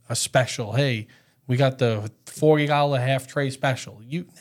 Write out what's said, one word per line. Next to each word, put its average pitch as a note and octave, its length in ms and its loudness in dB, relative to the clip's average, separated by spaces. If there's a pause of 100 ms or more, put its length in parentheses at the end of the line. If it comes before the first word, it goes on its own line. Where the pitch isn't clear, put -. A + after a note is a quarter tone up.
a A#2 60 -4
special. A#2 580 0
Hey, A#2+ 340 0 (400)
we B2+ 100 2
got C3 220 2
the A2 320 0 (140)
forty D3+ 400 2
dollar C#3+ 340 2
half C3 280 -2
tray C#3 220 -2
special. C3 540 -4
You, D#3+ 220 -8 (160)